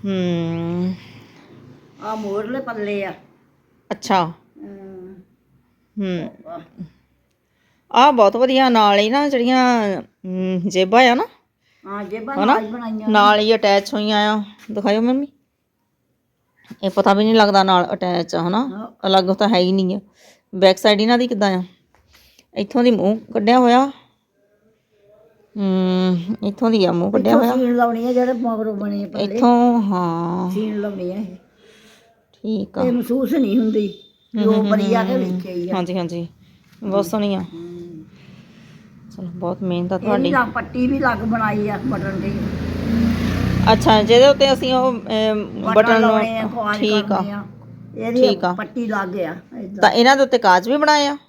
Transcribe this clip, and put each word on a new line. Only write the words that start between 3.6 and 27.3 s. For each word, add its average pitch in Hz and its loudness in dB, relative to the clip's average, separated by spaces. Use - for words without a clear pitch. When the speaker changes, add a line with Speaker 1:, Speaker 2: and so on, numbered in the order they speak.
Speaker 1:
ਅੱਛਾ। 180 -2
Speaker 2:
ਹਮ। 190 -20
Speaker 1:
ਹਮ। 180 -6
ਆਹ 277 6
ਬਹੁਤ 214 4
ਵਧੀਆ, 262 2
ਨਾਲ 208 4
ਹੀ 214 2
ਨਾ 285 0
ਜਿਹੜੀਆਂ, 247 2
ਹਮ, 185 -4
ਜੇਬਾਂ 190 4
ਆ 240 6
ਨਾ, 381 -2
Speaker 2:
ਹਾਂ, 202 -10
ਜੇਬਾਂ 220 -10
Speaker 1:
ਹਨਾ? 196 0
Speaker 2:
ਨਾਲ 226 2
ਹੀ 214 -10
ਬਣਾਈਆਂ। 226 -8
Speaker 1:
ਨਾਲ 208 6
ਹੀ 214 4
ਅਟੈਚ 202 2
ਹੋਈਆਂ 214 0
ਆ। 208 -4
ਦਿਖਾਇਓ 208 -2
ਮੰਮੀ। 262 0
ਇਹ 196 -2
ਪਤਾ 202 4
ਵੀ 208 2
ਨਹੀਂ 220 4
ਲੱਗਦਾ 202 6
ਨਾਲ 185 2
ਅਟੈਚ 175 -4
ਆ, 170 -2
ਹਨਾ? 233 -2
Speaker 2:
ਹਾਂ। 208 -12
Speaker 1:
ਅਲੱਗ 190 4
ਤਾਂ 190 0
ਹੈ 202 2
ਹੀ 180 2
ਨਹੀਂ 190 0
ਆ। 202 -8
ਬੈਕ 190 4
ਸਾਈਡ 208 2
ਇਹਨਾਂ 233 2
ਦੀ 247 0
ਕਿੱਦਾਂ 196 0
ਆ? 180 -4
ਇੱਥੋਂ 233 -2
ਦੀ 247 6
ਮੂੰਹ 214 -2
ਕੱਢਿਆ 226 2
ਹੋਇਆ। 254 4
ਹਮ, 185 0
ਇੱਥੋਂ 226 -2
ਦੀ 208 2
ਆ 175 2
ਮੂੰਹ 180 -2
ਕੱਢਿਆ 220 2